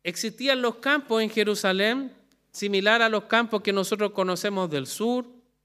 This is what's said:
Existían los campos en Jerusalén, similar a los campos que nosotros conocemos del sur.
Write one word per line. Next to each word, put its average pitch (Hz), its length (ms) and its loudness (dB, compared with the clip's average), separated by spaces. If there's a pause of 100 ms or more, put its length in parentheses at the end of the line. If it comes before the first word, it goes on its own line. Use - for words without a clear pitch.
Existían 226 580 -2
los 240 180 0
campos 269 440 0
en 214 80 0
Jerusalén, 208 800 0 (400)
similar 202 520 2
a 226 60 4
los 214 160 -2
campos 226 360 0
que 202 100 0
nosotros 202 420 0
conocemos 190 540 -2
del 139 200 -4
sur. 240 400 -2 (380)